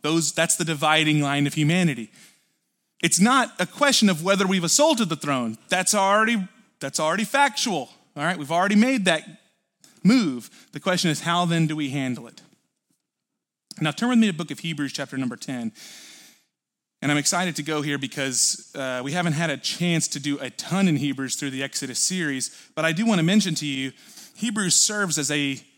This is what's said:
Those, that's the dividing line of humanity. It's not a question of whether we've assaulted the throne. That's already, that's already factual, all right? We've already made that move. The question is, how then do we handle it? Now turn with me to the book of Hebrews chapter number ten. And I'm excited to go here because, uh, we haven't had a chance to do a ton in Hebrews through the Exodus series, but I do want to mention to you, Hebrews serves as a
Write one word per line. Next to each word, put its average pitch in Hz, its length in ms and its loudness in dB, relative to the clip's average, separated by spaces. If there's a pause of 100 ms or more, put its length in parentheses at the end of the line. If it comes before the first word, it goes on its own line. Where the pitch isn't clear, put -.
Those, 160 280 0
that's 165 240 0
the 175 80 -4
dividing 156 580 2
line 143 240 0
of 139 100 -2
humanity. 151 540 0 (920)
It's 175 160 2
not 240 400 4
a 180 60 2
question 240 440 4
of 160 140 -2
whether 196 240 2
we've 185 160 0
assaulted 233 460 4
the 160 80 -2
throne. 123 400 -2 (100)
That's 185 260 0
already, 208 540 2 (320)
that's 139 200 -6
already 170 260 0
factual, 220 640 0 (260)
all 143 80 -6
right? 170 140 -2
We've 147 160 -6
already 196 220 2
made 226 300 4
that 160 220 0 (760)
move. 175 480 4 (220)
The - 80 -10
question 180 320 0
is, 143 100 -2
how 175 240 2
then 165 220 2
do 151 80 -2
we 147 140 -4
handle 127 380 -4
it? - 140 -20 (1400)
Now 156 100 -2
turn 240 180 -2
with 240 100 4
me 220 80 4
to 196 40 0
the 156 60 -6
book 156 140 -8
of 135 80 -10
Hebrews 147 340 -4
chapter 139 240 -8
number 123 180 -4
ten. 117 380 -8 (1300)
And 139 100 -2
I'm 147 60 2
excited 175 400 -2
to - 60 -6
go 151 180 -4
here 143 160 -4
because, 135 760 -4
uh, 131 300 -6
we 139 80 -6
haven't 170 220 0
had 160 160 -2
a 135 80 -4
chance 170 500 -2
to - 120 -8
do 143 200 -4
a 127 100 -8
ton 185 380 -2
in 160 80 2
Hebrews 135 400 -4
through 139 160 -6
the 131 100 -6
Exodus 135 380 -6
series, 151 500 -2 (240)
but 156 120 -4
I 165 80 2
do 202 120 -2
want 214 140 4
to 160 40 2
mention 190 320 4
to 147 100 -6
you, 135 260 -4 (440)
Hebrews 208 400 -2
serves 196 440 0
as 139 100 -2
a 143 300 -2 (180)